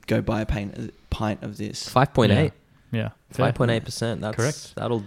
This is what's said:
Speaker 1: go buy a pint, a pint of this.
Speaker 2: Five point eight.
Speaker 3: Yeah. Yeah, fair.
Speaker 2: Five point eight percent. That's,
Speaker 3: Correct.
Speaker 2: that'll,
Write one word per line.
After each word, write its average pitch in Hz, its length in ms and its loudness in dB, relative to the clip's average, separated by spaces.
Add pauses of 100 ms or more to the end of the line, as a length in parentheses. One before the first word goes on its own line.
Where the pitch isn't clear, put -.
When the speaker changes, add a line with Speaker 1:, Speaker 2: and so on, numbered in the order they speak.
Speaker 1:
go 110 140 4
buy 107 200 0
a 110 40 -4
pint, 101 320 -4
a 117 140 -8 (180)
pint 107 340 -2
of 107 140 -8
this. - 320 -8
Speaker 2:
Five 135 240 4
point 110 180 6
eight. 143 220 4 (380)
Speaker 3:
Yeah. 117 100 -2
Yeah, 110 80 -4 (220)
fair. - 160 0
Speaker 2:
Five 117 80 0
point 120 160 2
eight 113 140 0
percent. 117 360 -4
That's, 107 140 -4
Speaker 3:
Correct. 135 400 -2
Speaker 2:
that'll, 110 320 -2